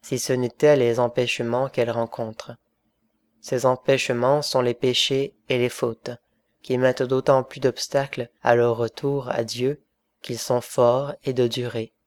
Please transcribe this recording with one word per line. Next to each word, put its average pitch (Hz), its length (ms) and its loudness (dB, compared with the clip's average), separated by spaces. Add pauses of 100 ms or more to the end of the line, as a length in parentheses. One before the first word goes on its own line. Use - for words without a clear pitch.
si 131 160 -6
ce - 140 -4
n'étaient 127 440 4
les 120 220 2
empêchements 120 680 0
qu'elles 120 220 -2
rencontrent. 117 680 -6 (840)
Ces 127 260 -2
empêchements 127 760 2
sont 131 180 0
les 120 140 0
péchés 135 640 0 (120)
et 127 100 2
les 123 100 2
fautes, 120 420 -4 (520)
qui 127 140 -2
mettent 127 260 2
d'autant 131 420 2
plus - 160 -14
d'obstacles 135 680 -2 (140)
à 120 140 4
leur 120 200 2
retour 127 540 -4
à 117 140 -2
Dieu 123 380 -4 (400)
qu'ils 120 160 -10
sont 123 220 -2
forts 131 540 0 (100)
et 135 80 -4
de 123 140 2
durée. 117 480 -6 (120)